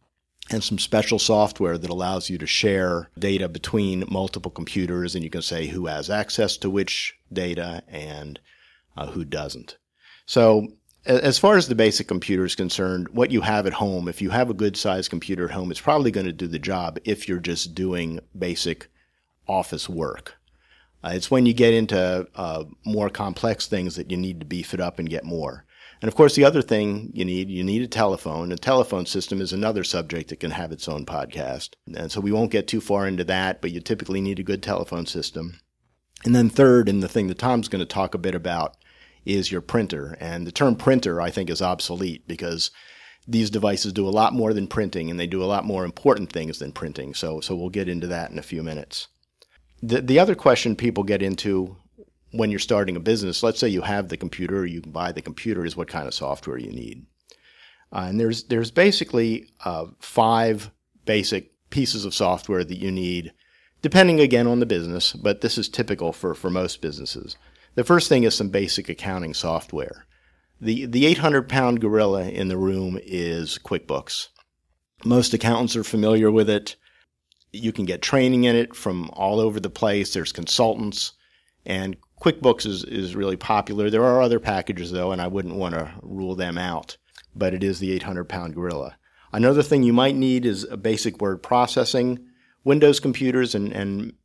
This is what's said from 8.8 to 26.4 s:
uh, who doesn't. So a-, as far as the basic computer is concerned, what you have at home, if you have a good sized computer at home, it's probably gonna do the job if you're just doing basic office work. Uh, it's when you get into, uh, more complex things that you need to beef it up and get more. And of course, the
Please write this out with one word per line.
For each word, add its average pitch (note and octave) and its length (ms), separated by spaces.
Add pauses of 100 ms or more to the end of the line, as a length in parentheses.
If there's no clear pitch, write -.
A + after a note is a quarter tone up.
uh, C#2+ 100
who E2 160
doesn't. C#2+ 540 (480)
So A2 420 (380)
a-, B2+ 180
as C3+ 160
far G#3 160
as E3+ 140
the B2 60
basic A2 340
computer F#2 340
is F2+ 120
concerned, F#2 540
what A#2+ 220
you A#2 100
have G#2 240
at F#2+ 80
home, F2+ 360
if E2+ 120
you F#2+ 100
have A#2+ 180
a G#2+ 60
good G2+ 200
sized F#2+ 340
computer F2+ 360
at E2 60
home, F2+ 200
it's - 80
probably D3 320
gonna F#2 220
do F2 140
the E2 120
job E2+ 460
if G#2 240
you're F2+ 100
just E2+ 340
doing F2 460 (180)
basic F2+ 520 (580)
office - 400
work. D#2+ 480 (640)
Uh, E2+ 120
it's F#2 180
when B2+ 140
you A#2 80
get A#2 200
into, F#2 640
uh, D#2+ 300 (200)
more G#2+ 240
complex G#2 560
things F2+ 300
that F2+ 160
you F2+ 60
need F2+ 240
to D#2+ 40
beef F2 280
it F2+ 80
up F2 180
and E2 100
get D#2+ 140
more. D#2 420 (360)
And A2 80
of - 60
course, D3 200
the C#3+ 80